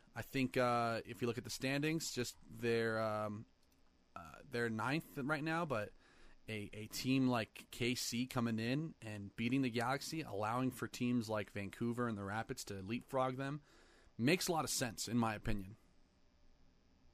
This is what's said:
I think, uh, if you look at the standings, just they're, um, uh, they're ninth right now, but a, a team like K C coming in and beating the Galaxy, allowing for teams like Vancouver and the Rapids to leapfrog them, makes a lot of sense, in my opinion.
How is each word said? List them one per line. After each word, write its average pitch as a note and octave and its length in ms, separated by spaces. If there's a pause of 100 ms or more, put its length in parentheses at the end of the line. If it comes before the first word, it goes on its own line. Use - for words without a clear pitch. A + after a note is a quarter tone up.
(180)
I A#2 40
think, C3 360
uh, A#2+ 480
if - 160
you A#2+ 80
look A2 80
at A#2 80
the A2+ 40
standings, C#3+ 600
just - 240 (240)
they're, A2+ 420
um, G#2+ 440 (720)
uh, - 20 (320)
they're A#2 180
ninth A#2+ 360 (120)
right C#3+ 260
now, D#3+ 200
but A#2 280 (580)
a, G#2 240
a G#2+ 140
team C3 420
like A#2 420
K B2 240
C A#2+ 300
coming A#2 340
in C#3 420
and G#2 360
beating A#2+ 240
the B2+ 80
Galaxy, B2+ 540
allowing A#2 480
for A#2+ 180
teams B2 400
like G#2+ 240
Vancouver A#2 560
and G#2+ 80
the G2+ 80
Rapids A2 400
to G2 200
leapfrog B2+ 520
them, C#3 240 (560)
makes D#3 320
a - 20
lot D#3 140
of A#2+ 40
sense, - 380
in A#2 100
my A2+ 180
opinion. G#2 400 (1400)